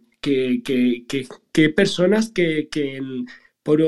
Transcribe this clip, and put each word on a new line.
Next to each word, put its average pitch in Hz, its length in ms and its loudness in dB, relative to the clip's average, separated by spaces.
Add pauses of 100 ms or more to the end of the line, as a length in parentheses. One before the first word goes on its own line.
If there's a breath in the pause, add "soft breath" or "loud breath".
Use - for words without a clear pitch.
(220)
que, 127 420 0
que, 123 420 0
que, 135 220 -6 (240)
que 156 160 4
personas 196 640 2
que, 156 400 -2
que 139 260 -4
en, 131 300 -8 (360 loud breath)
por 156 260 2